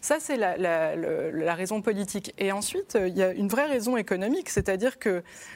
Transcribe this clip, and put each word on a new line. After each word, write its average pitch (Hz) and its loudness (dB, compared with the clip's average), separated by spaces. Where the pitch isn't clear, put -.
Ça, - 2
c'est 311 -2
la, 196 2
la, 160 2
le, 160 -2
la 160 0
raison 185 -2
politique. 202 -2
Et 196 0
ensuite, 220 -2
euh, 190 4
il 180 -2
y 190 4
a 185 4
une 202 0
vraie 240 2
raison 247 0
économique, 214 0
c'est-à-dire 202 0
que 180 0